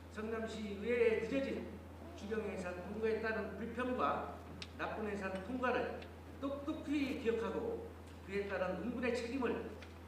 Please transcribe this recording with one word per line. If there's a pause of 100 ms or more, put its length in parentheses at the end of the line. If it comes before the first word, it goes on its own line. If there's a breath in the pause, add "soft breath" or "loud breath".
(140)
성남시
의회에
늦어진 (480)
추경
예산
통과에
따른
불편과 (420)
납분
예산 (120)
통과를 (420)
똑똑히
기억하고 (380)
그에
따른
응분의
책임을 (380)